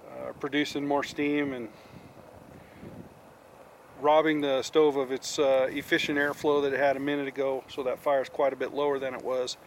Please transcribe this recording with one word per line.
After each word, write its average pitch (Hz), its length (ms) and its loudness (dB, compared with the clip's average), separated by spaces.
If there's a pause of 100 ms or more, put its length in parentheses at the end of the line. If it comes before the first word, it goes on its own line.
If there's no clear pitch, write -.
uh, 131 300 -10
producing 143 480 -2
more 143 160 0
steam 147 480 -2
and 120 160 -10 (2250)
robbing 151 400 4
the 135 220 0
stove 151 340 4
of 131 160 0
its, - 280 -4
uh, 135 320 4
efficient 151 460 0
airflow 143 440 2
that 143 100 0
it 131 80 -2
had 139 160 4
a 135 40 -6
minute 143 280 -2
ago, 135 400 -4
so - 160 -8
that 127 160 -2
fire 139 220 2
is 123 80 -6
quite 135 240 2
a - 20 -6
bit 127 180 -4
lower 143 240 0
than 131 160 -6
it 127 80 -10
was. 127 460 -4